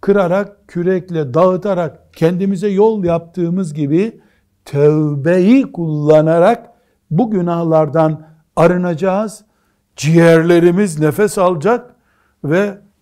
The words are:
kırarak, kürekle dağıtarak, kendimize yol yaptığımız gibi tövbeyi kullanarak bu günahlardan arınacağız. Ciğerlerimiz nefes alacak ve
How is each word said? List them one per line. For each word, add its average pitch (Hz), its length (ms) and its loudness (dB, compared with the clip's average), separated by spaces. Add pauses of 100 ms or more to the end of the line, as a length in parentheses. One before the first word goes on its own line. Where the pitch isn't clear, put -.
kırarak, 196 680 -2
kürekle 175 640 -4
dağıtarak, 180 800 -2
kendimize 185 540 -2
yol 202 360 0
yaptığımız 170 680 -4
gibi 160 460 -2 (440)
tövbeyi 151 1080 0
kullanarak 160 960 0 (400)
bu 214 200 0
günahlardan 160 960 -2 (300)
arınacağız. 180 880 -2 (520)
Ciğerlerimiz 165 1040 2
nefes 156 380 -2
alacak 185 560 -2 (500)
ve 196 340 -2 (240)